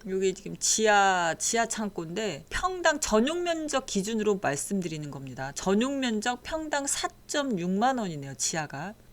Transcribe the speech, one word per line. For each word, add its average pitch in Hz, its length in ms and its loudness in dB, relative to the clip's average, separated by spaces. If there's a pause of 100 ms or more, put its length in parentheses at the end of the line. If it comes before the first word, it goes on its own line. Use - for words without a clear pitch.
요게 190 240 2
지금 175 260 -10
지하, 196 800 4
지하 226 280 0
창고인데 190 800 -4
평당 349 520 0
전용 277 420 2
면적 311 420 -2
기준으로 208 560 0
말씀드리는 156 720 -2
겁니다. 135 440 -8
전용 247 460 2
면적 247 420 -2
평당 302 440 -2
사점육만 247 1120 0
원이네요, 147 380 -6
지하가. 160 580 -4 (180)